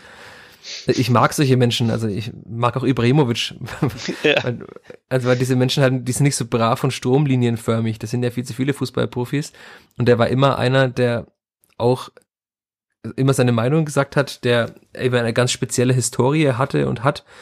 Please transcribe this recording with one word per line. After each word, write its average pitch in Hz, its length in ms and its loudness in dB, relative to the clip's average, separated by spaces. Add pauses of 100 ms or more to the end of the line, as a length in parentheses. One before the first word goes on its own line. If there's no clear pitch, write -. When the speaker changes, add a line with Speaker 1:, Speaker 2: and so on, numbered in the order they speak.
(880)
Speaker 1:
Ich 123 220 0
mag 123 240 4
solche 131 240 2
Menschen, 117 320 2
also 113 180 -2
ich 104 240 -6 (140)
mag 117 300 -2
auch 123 80 -6
Ibrahimovic. 120 720 0 (340)
<laughs> - 360 -8
Speaker 2:
Ja. 147 200 2
Speaker 1:
Weil, 120 220 -6 (440)
also 127 200 -2
weil 127 80 4
diese 127 180 0
Menschen 127 280 2
halt, 127 240 0
die 127 40 -2
sind 139 120 0
nicht 143 120 2
so 127 120 -4
brav 113 360 0
und 135 80 0
stromlinienförmig, 120 1080 0
das 113 120 -8
sind 123 120 -2
ja 123 80 -2
viel 123 140 -6
zu 120 80 -10
viele 135 200 -2
Fußballprofis. 123 800 -4 (440)
Und 120 100 0
der 120 120 6
war 117 80 4
immer 131 300 2
einer, 131 320 2
der 120 380 -2 (500)
auch 123 320 0 (1080)
immer 135 180 2
seine 123 180 2
Meinung 127 340 0
gesagt 143 300 -2
hat, - 280 -2
der 120 300 0 (240)
eben 123 180 0
eine 117 180 0
ganz 127 180 2
spezielle 127 420 0
Historie 131 600 2
hatte 135 340 -2
und 120 160 -4
hat. 147 220 -2 (160)